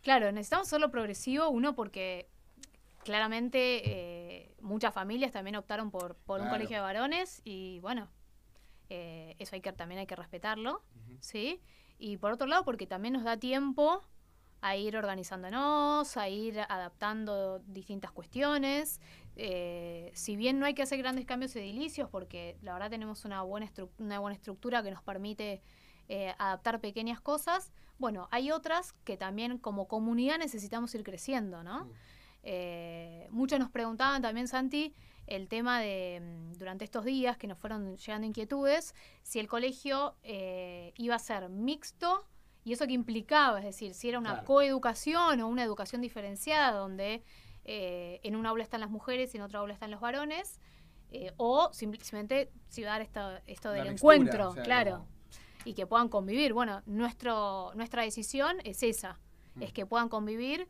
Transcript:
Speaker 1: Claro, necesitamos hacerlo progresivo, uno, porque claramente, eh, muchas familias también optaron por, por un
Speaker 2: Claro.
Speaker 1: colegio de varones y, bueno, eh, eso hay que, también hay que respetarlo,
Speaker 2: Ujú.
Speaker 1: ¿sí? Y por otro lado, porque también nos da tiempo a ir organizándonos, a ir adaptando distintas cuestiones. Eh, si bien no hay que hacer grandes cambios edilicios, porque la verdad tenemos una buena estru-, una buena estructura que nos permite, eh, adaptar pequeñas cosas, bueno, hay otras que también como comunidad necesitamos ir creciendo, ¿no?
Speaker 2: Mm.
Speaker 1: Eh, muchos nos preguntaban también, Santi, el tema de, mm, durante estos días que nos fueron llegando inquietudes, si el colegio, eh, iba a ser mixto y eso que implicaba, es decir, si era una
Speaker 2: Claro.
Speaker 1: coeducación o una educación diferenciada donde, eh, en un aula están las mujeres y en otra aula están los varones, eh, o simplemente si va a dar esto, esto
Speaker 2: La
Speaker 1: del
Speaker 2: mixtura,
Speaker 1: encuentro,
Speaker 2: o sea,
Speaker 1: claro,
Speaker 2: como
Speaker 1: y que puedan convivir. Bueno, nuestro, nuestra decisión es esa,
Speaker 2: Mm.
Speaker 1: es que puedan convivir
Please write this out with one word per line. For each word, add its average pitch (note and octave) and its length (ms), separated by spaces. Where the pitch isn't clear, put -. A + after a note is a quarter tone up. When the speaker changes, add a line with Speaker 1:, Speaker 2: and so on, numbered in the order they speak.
Speaker 1:
Claro, A3+ 300
necesitamos D4+ 360
hacerlo D4+ 220
progresivo, B3+ 600
uno, C4 240
porque F#3 560
claramente, A#3 800
eh, F3 800
muchas G#3 320
familias A#3 380
también G3+ 240
optaron G#3 340
por, F3+ 260
por G3 240
un G3+ 60
Speaker 2:
Claro. A3 100
Speaker 1:
colegio G#3+ 220
de G3+ 40
varones C#4 640
y, F#3+ 360
bueno, G#3+ 280
eh, E3 500
eso G3 160
hay F#3+ 60
que, F#3+ 120
también F3 280
hay F#3+ 60
que F#3 100
respetarlo, G#3+ 680
Speaker 2:
Ujú. A#2+ 260
Speaker 1:
¿sí? C4+ 400
Y G#3 180
por G3+ 160
otro B3+ 140
lado, E4+ 180
porque A3+ 220
también G#3 280
nos A#3+ 100
da A3+ 120
tiempo C#4 680
a G3 140
ir G#3 200
organizándonos, B3 1200
a G#3 120
ir G#3+ 320
adaptando G3 1080
distintas G3 440
cuestiones. C#4+ 920
Eh, F3 760
si - 200
bien B3 240
no C#4 80
hay C#4+ 80
que C#4+ 80
hacer C4+ 160
grandes B3+ 280
cambios B3+ 280
edilicios, A#3+ 540
porque F3 540
la F#3+ 100
verdad G3+ 180
tenemos G#3+ 360
una G3 160
buena G3+ 240
estru-, F#3+ 320
una G#3 200
buena G3+ 160
estructura A3 480
que G3 80
nos F#3 120
permite, G3+ 580
eh, G3 300
adaptar G#3 420
pequeñas A3+ 400
cosas, E4+ 500
bueno, G#3+ 320
hay C4 200
otras D#4+ 440
que G3 140
también A3 400
como G3+ 300
comunidad A#3 500
necesitamos A#3 560
ir G#3+ 100
creciendo, G3 580
¿no? A3 220
Speaker 2:
Mm. A#2 60
Speaker 1:
Eh, E3+ 880
muchos C4 280
nos B3+ 120
preguntaban B3 520
también, A#3 260
Santi, C4+ 460
el F#3+ 220
tema A#3+ 320
de, F#3 420
mm, E3 360
durante F#3+ 260
estos G#3+ 200
días B3 320
que A#3 100
nos F#3+ 120
fueron G#3 380
llegando A3 300
inquietudes, C#4 680
si - 180
el G#3 80
colegio, C4 720
eh, F#3 760
iba A#3 200
a - 20
ser G3+ 300
mixto D4+ 760
y A3+ 80
eso C4 140
que B3+ 60
implicaba, A#3 680
es G3 60
decir, G3 300
si - 140
era A#3+ 100
una A3+ 120
Speaker 2:
Claro. - 160
Speaker 1:
coeducación C#4 960
o A3+ 80
una A#3+ 160
educación G#3+ 360
diferenciada A#3+ 720
donde, G3 500
eh, F3+ 580
en G#3+ 140
un A3+ 100
aula A3+ 160
están A3 180
las G#3 100
mujeres B3+ 440
y G#3+ 40
en G3+ 40
otra G3+ 160
aula G#3 160
están G#3+ 160
los G3+ 100
varones, D4+ 600
eh, F#3 260
o C4 360
simplemente G#3+ 800
si A#3 140
va G#3 80
a - 20
dar A3 100
esto, G#3+ 180
esto G3+ 220
Speaker 2:
La G#3 40
Speaker 1:
del G3 160
Speaker 2:
mixtura, D4 240
Speaker 1:
encuentro, A3 360
Speaker 2:
o F3 40
sea, - 80
Speaker 1:
claro, A#3+ 360
Speaker 2:
como - 100
Speaker 1:
y A3+ 100
que F#3+ 100
puedan A3+ 240
convivir. A3 440
Bueno, G#3+ 340
nuestro, G#3+ 880
nuestra A#3 280
decisión C4+ 600
es G3+ 220
esa, G3+ 340
Speaker 2:
Mm. - 80
Speaker 1:
es - 80
que G3 140
puedan A#3 220
convivir A#3 600